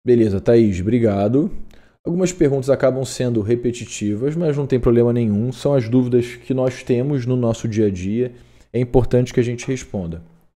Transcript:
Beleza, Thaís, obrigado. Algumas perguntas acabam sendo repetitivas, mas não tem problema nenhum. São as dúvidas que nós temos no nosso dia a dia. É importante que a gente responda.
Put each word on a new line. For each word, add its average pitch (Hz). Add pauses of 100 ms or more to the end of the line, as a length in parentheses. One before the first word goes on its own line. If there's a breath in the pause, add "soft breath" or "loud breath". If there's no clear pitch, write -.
Beleza, 110
Thaís, 110
obrigado. 113 (560 soft breath)
Algumas 180
perguntas 139
acabam 131
sendo 120
repetitivas, 120
mas 160
não 143
tem 131
problema 120
nenhum. 117
São 143
as 120
dúvidas 123
que -
nós 127
temos 127
no 127
nosso 117
dia 107
a -
dia. 104 (400 soft breath)
É 117
importante 123
que 131
a -
gente 120
responda. 90 (340)